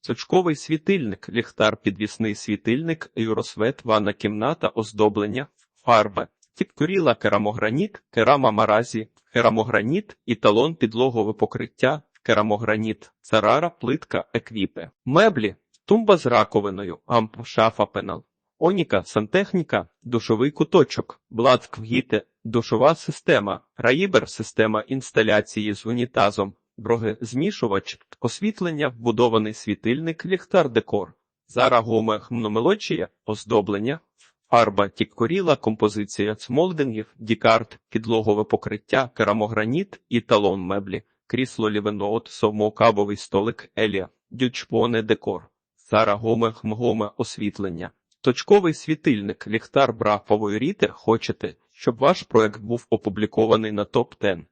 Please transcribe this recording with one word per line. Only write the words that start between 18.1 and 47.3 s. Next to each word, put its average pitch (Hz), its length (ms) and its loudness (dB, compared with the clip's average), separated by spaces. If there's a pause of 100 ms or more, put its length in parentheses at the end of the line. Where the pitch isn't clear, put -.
оніка, 160 420 0
сантехніка, 113 840 -2 (160)
душовий 120 480 0
куточок, - 800 0
блатк, 120 500 0
гіте, 110 420 -2 (220)
душова 120 520 2
система, 101 680 -2 (160)
раїбер, 185 520 2
система 110 520 -2
інсталяції 107 920 -2
з - 120 -10
унітазом, 104 680 -2 (240)
броги, 110 440 -2
змішувач, 120 760 -4 (200)
освітлення, 160 680 -4
вбудований 113 680 0
світильник, 143 720 -4
ліхтар, 180 440 0
декор, 107 440 -2 (340)
Зара 123 320 4
Гоме, 110 400 0
хмномелочія, 117 880 -2 (180)
оздоблення, 107 760 -2 (500)
фарба, 104 400 4
тіккоріла, 156 640 0
композиція 107 800 -2
цмолдингів, 135 840 -4
дікарт, 113 600 0 (100)
підлогове 110 540 0
покриття, 123 720 -2
керамограніт, 110 960 -2
італон, 104 520 0
меблі, 98 420 -6 (240)
крісло, 113 440 -2
лівеноут, 104 560 -4
сомо, 107 440 -2
кавовий 104 460 2
столик, - 600 -4
елія, 95 320 -2 (200)
дючпоне, 120 720 -2
декор, 107 480 -4 (400)
Зара 107 260 2
Гоме, 113 360 0
хмгоме, 110 680 -4
освітлення, 98 720 -6 (300)